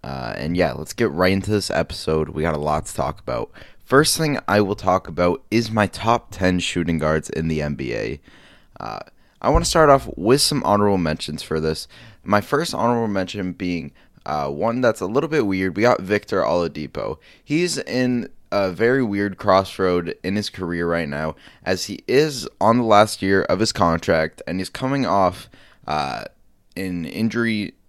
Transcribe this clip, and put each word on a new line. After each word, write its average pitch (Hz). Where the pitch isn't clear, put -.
Uh, 64
and 80
yeah, 87
let's 67
get 113
right 90
into 98
this 104
episode. 78
We 76
got 80
a 73
lot 76
to -
talk -
about. -
First 147
thing 151
I 104
will 98
talk 95
about 87
is 110
my 107
top 117
ten 92
shooting 85
guards 78
in 80
the 78
N 73
B 64
A. 57
Uh, 55
I -
wanna 165
start 156
off 139
with 120
some 143
honorable 101
mentions 78
for 80
this. 78
My 104
first 165
honorable 117
mention 95
being, 87
uh, 73
one 104
that's 117
a 92
little 131
bit 147
weird. 92
We 101
got 120
Victor 101
Oladipo. 73
He's 165
in 123
a 95
very 120
weird 101
crossroad 92
in 95
his 104
career 85
right 82
now, 76
as 92
he -
is 139
on 117
the 120
last 107
year 95
of -
his 110
contract, 82
and 90
he's 92
coming 135
off, 92
uh, 69
an 90
injury 110